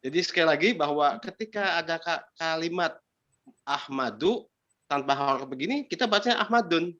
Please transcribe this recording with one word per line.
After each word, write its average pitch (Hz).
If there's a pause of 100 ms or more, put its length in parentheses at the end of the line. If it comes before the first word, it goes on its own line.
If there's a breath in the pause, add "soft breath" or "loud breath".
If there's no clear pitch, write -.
Jadi 139
sekali 170
lagi 156 (100)
bahwa 147
ketika 196
ada 165
ka-, 165 (120)
kalimat 165 (720)
Ahmadu 135 (400)
tanpa 139
huruf 135
begini, 180
kita -
bacanya 220
Ahmadun. 175